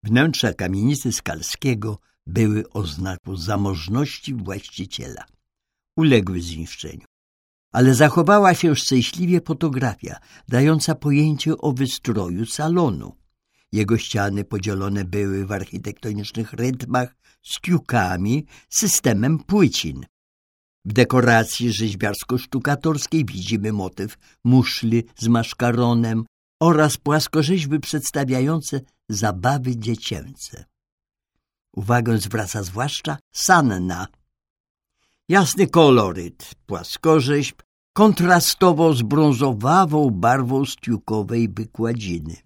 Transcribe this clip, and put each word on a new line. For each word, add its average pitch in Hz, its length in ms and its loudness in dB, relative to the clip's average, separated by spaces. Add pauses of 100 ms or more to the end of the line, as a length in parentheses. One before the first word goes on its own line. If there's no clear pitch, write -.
Wnętrza 123 480 0
kamienicy 104 600 -2
Skalskiego 107 840 -6 (280)
były 107 440 0
oznaką 90 680 -8
zamożności 101 960 -4
właściciela. 98 880 -12 (720)
Uległy 104 440 4
zniszczeniu. 80 640 -12 (680)
Ale 127 220 6
zachowała 170 600 6
się 156 220 2
szczęśliwie 170 640 0
fotografia, 131 760 -4 (320)
dająca 151 460 4
pojęcie 151 640 0
o 143 140 -2
wystroju 113 760 -4
salonu. 151 680 -2 (560)
Jego 107 260 0
ściany 101 460 -4
podzielone 98 600 -4
były 98 420 -4
w 101 60 -8
architektonicznych 104 1000 -8
rytmach 123 640 -4 (260)
stiukami, 110 1040 -2 (220)
systemem 139 680 0
płycin. 87 680 0 (800)
W 107 80 -6
dekoracji 120 800 4
rzeźbiarsko-sztukatorskiej 127 1500 -2
widzimy 101 480 -4
motyw 101 460 -6 (260)
muszli 117 600 4 (120)
z 113 120 -2
maszkaronem 117 960 0 (380)
oraz 156 340 4
płaskorzeźby 151 840 0
przedstawiające 139 1000 -4 (280)
zabawy 113 680 -2
dziecięce. 110 880 -8 (1120)
Uwagę 113 420 0
zwraca 101 440 -6
zwłaszcza 127 560 -6 (140)
sanna. 95 760 2 (1200)
Jasny 185 380 4
koloryt 104 880 2 (120)
płaskorzeźb 143 920 0 (320)
kontrastował 175 1040 4
z 120 80 0
brązowawą 143 1080 2
barwą 123 540 0
stiukowej 110 840 -4
wykładziny. 98 960 -6